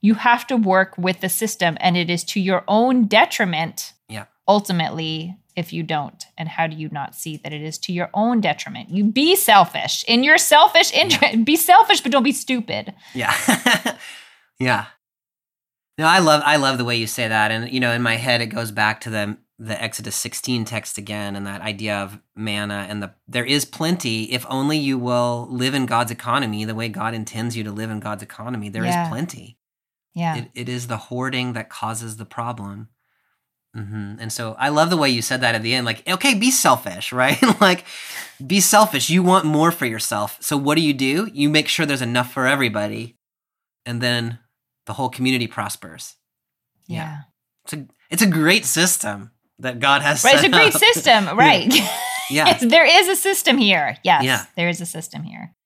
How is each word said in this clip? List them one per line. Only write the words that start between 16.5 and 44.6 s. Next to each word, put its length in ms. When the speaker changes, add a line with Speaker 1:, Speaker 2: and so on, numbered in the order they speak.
Speaker 2:
love 220
the 60
way 120
you 120
say 200
that. 220
And, 220
you 80
know, 120
in 100
my 140
head, 240
it 60
goes 240
back 320
to 80
the, 260
the 220
Exodus 360
sixteen 480
text 340
again, 380
and 100
that 140
idea 360
of 240
manna 520
and 140
the, 100
there 160
is 200
plenty 680
if 160
only 300
you 200
will 520
live 240
in 120
God's 260
economy 520
the 100
way 140
God 260
intends 420
you 80
to 80
live 180
in 100
God's 220
economy. 460
There 160
is 100
Speaker 1:
Yeah. 140
Speaker 2:
plenty. 500
Speaker 1:
Yeah. 220
Speaker 2:
It, 180
it 140
is 180
the 100
hoarding 580
that 140
causes 480
the 80
problem. 640
Mm-hmm. 440
And 120
so 260
I 100
love 220
the 60
way 140
you 120
said 180
that 160
at 60
the 120
end, 100
like, 240
"Okay, 260
be 180
selfish," 600
<laughs> 100
right? 160
Like, 240
be 160
selfish. 500
You 140
want 220
more 260
for 140
yourself. 540
So 160
what 200
do 40
you 140
do? 380
You 160
make 180
sure 200
there's 160
enough 300
for 140
everybody. 680
And 140
then 380